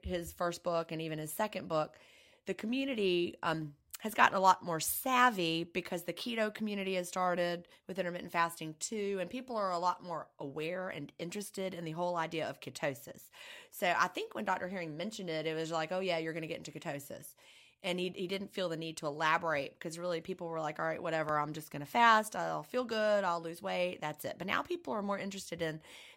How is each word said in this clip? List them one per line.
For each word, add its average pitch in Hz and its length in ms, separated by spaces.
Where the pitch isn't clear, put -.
his 175 300
first 170 320
book 165 260
and 160 100
even 156 180
his 156 140
second 208 360
book, 156 280
the 190 80
community, 214 880
um, 160 320
has 214 120
gotten - 220
a 196 40
lot 185 240
more 165 160
savvy 196 800
because 170 400
the 175 100
keto 220 400
community 202 440
has 180 100
started 175 640
with 190 140
intermittent 175 320
fasting 165 480
too, 202 400
and 175 100
people 254 240
are 202 160
a 175 80
lot 180 240
more 170 240
aware 160 480
and - 320
interested 190 520
in 170 120
the 160 80
whole 175 240
idea 160 340
of - 80
ketosis. - 720
So - 260
I 180 120
think 440 260
when 220 100
Doctor 190 220
Herring 175 300
mentioned 185 340
it, 156 160
it 160 80
was 160 160
like, 160 220
"Oh 185 80
yeah, 175 180
you're 160 140
gonna 160 160
get 165 100
into 160 140
ketosis." - 640
And 180 160
he, 180 160
he 180 100
didn't 196 260
feel 185 160
the 165 80
need 160 220
to 165 80
elaborate 156 720
because 170 220
really 175 200
people 180 280
were 160 120
like, 156 200
"All 160 40
right, 160 160
whatever, 156 380
I'm 147 140
just 151 180
gonna 143 160
fast. 220 480
I'll 160 300
feel 247 180
good. 214 400
I'll 175 180
lose 165 220
weight. 180 380
That's 151 240
it." 135 120
But 175 120
now 220 140
people 339 320
are 214 80
more 196 160
interested 190 440
in 156 180